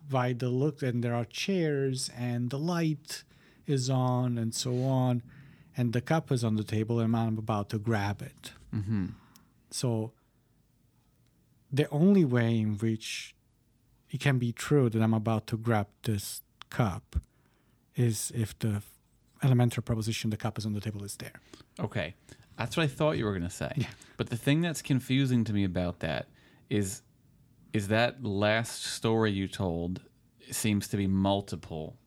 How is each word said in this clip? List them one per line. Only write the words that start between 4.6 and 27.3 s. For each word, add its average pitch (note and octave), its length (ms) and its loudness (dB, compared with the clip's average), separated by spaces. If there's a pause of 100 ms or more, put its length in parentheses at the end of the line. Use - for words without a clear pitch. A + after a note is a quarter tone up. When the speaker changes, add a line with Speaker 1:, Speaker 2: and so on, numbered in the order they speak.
Speaker 1:
on, B2+ 400 2 (540)
and A#2+ 160 0
the B2 80 2
cup D#3+ 320 0
is A#2+ 100 0
on A2 140 2
the G#2+ 80 0
table, A2 340 0
and A2+ 180 2
I'm A2+ 220 0
about G#2+ 300 -2
to A2+ 100 -2
grab G#2 420 0
it. - 300 -16 (240)
Speaker 2:
Mm-hmm. G2+ 320 -2 (640)
Speaker 1:
So A2+ 400 -2 (1600)
the C#3 180 2
only F3+ 340 6
way A#2 340 4
in G#2+ 200 0
which - 580 -4 (720)
it C3+ 80 -6
can C3+ 200 2
be A#2+ 120 0
true C3 400 2
that A2 100 2
I'm A2+ 140 4
about A2 340 0
to A#2 80 -2
grab G#2+ 300 2 (160)
this - 400 -4 (260)
cup - 460 -2 (800)
is A#2 400 0
if A2+ 240 -4
the G#2 240 -2 (580)
elementary B2 440 4
proposition, A2 460 -2
"the G#2+ 60 -2
cup A2 220 -4
is G#2 80 -4
on G#2+ 60 -2
the G#2 80 -4
table," G2+ 240 -8
is G2+ 100 -10
there. - 260 -14 (380)
Speaker 2:
Okay. F2+ 380 -4 (400)
That's - 200 -4
what E3 80 2
I - 20 2
thought D3+ 320 0
you B2+ 60 0
were G#2 80 0
gonna E2+ 180 -2
say. - 260 -6
Speaker 1:
Yeah. A2+ 120 -2 (280)
Speaker 2:
But - 140 -4
the A#2+ 60 -6
thing C#3+ 240 2
that's E3+ 200 -2
confusing C3 600 2
to G#2+ 100 -2
me G2+ 120 2
about F2+ 340 -2
that D2+ 300 -4 (420)
is, G2+ 320 -2 (720)